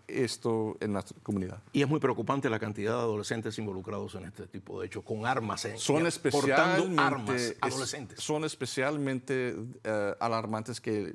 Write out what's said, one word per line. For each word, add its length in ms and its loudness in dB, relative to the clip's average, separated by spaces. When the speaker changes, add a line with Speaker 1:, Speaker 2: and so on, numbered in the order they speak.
Speaker 1:
esto 720 0
en 120 0
nuestra 300 -4
comunidad. 380 -2
Speaker 2:
Y 100 4
es 60 4
muy 100 4
preocupante 520 2
la 100 2
cantidad 320 -2
de 60 0
adolescentes 600 -2
involucrados 580 -6
en 80 -10
este 220 -12
tipo 340 -12
de 60 -4
hechos, 160 -10
con 240 -4
armas, 380 0
en, 140 -6
Speaker 1:
Son 280 4
Speaker 2:
y 240 0
portando 540 6
Speaker 1:
especialmente, 180 4
Speaker 2:
armas, 380 2
Speaker 1:
es, 200 0
Speaker 2:
adolescentes. 600 -4
Speaker 1:
son 220 0
especialmente, 1120 -2
eh, 380 0
alarmantes 600 -2
que 340 -2